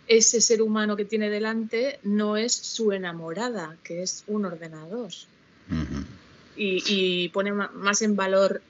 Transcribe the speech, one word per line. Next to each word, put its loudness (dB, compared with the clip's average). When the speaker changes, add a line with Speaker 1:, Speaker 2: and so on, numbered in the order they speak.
Speaker 1:
ese 6
ser 4
humano 2
que -2
tiene -2
delante -2
no 2
es 0
su -2
enamorada, -6
que -6
es -6
un -2
ordenador. -10
Speaker 2:
Ujú. -4
Speaker 1:
Y, 0
y 2
pone 0
ma-, -2
más 0
en 2
valor, 4